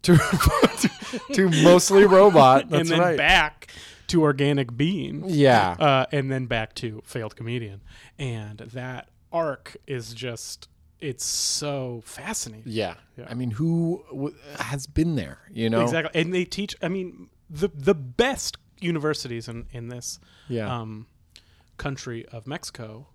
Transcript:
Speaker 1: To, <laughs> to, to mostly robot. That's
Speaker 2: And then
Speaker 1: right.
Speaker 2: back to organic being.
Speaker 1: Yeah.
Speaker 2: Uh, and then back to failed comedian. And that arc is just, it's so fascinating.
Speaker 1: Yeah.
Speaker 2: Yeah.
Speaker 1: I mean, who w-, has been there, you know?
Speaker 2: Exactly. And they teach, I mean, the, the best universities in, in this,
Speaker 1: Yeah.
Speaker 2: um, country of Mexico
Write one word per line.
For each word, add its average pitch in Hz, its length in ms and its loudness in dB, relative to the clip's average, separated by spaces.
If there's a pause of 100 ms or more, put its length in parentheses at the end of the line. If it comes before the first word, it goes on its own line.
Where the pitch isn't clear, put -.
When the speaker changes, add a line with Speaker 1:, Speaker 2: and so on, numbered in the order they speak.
Speaker 1:
To, 175 140 6
<laughs> - 640 2
to, - 80 0 (440)
to 190 160 4 (140)
mostly 180 420 8
robot. 175 640 8
That's 156 120 2
Speaker 2:
And 165 80 -2
then 170 100 2
Speaker 1:
right. 175 180 2
Speaker 2:
back 156 500 2 (400)
to 165 160 2
organic 139 520 0
being. 143 520 -4
Speaker 1:
Yeah. 123 520 4
Speaker 2:
Uh, 135 320 2
and 135 200 -4
then 131 160 -6
back 113 280 -6
to 110 300 -10
failed 107 300 -10
comedian. 113 460 -10 (360)
And 110 400 -10 (160)
that 127 360 -12 (220)
arc 156 540 -6
is 120 300 -10
just, 117 520 -12 (320)
it's 139 260 -10
so 131 800 -6
fascinating. 117 680 -12
Speaker 1:
Yeah. 101 240 -4 (220)
Speaker 2:
Yeah. 123 120 -18
Speaker 1:
I 117 60 -12
mean, 123 160 -6
who 165 580 -2
w-, 135 260 -10 (220)
has 135 300 -8
been 160 280 0
there, 80 220 -8 (140)
you 113 180 -2
know? 117 120 2
Speaker 2:
Exactly. 156 380 0
And 170 140 -2
they 180 120 -2
teach, 202 360 -10
I 175 60 -6
mean, 180 420 -8 (200)
the, 165 260 -4
the 143 180 0
best 170 640 -4 (220)
universities 147 680 -6
in, 117 240 -12
in 117 180 -14
this, 123 300 -14 (300)
Speaker 1:
Yeah. 120 240 -6
Speaker 2:
um, 110 340 -10 (680)
country 127 500 -10
of 113 200 -18
Mexico 123 680 -14